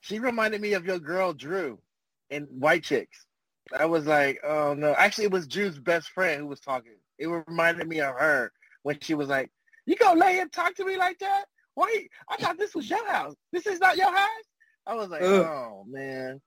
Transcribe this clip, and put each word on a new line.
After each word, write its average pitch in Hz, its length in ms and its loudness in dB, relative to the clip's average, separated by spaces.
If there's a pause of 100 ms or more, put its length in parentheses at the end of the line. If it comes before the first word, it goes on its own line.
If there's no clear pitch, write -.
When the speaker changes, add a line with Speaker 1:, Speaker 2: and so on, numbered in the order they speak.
Speaker 1:
She 214 180 -8
reminded 220 420 -2
me 208 120 0
of 180 120 -2
your 185 140 -2
girl, 175 340 -2
Drew, 143 460 -6 (500)
in 147 160 -8
White 147 380 2
Chicks. - 420 -2 (520)
I 151 80 2
was 160 220 0
like, 143 360 4
"Oh, 147 300 0
no." 147 220 2
Actually, 208 300 4
it 202 60 2
was 180 160 -2
Drew's 165 320 -4
best 165 320 0
friend 165 300 0
who 147 60 -10
was 143 140 -12
talking. 120 320 -6 (260)
It 151 80 -6
reminded 170 600 0
me 160 140 -2
of 135 140 0
her 135 360 2 (320)
when 143 180 -2
she - 140 -2
was 143 140 -2
like, 135 220 -2 (340)
"You 339 120 2
gonna 370 220 6
let 370 160 6
him 370 140 -2
talk 349 260 -2
to 381 100 -6
me 381 120 -4
like 370 220 0
that? 392 260 -2 (300)
Wait, 370 360 -2 (180)
I 392 80 -6
thought 339 200 -2
this 392 180 -4
was 277 140 -6
your 427 200 -2
house. 220 260 -2 (180)
This 349 140 -4
is 370 120 -4
not 359 180 4
your 370 180 2
house?" 427 300 0 (400)
I 220 100 -6
was 214 140 -6
like, 170 140 -6
Speaker 2:
Ugh. 185 80 4
Speaker 1:
"Oh, 135 560 0
man." 131 600 -10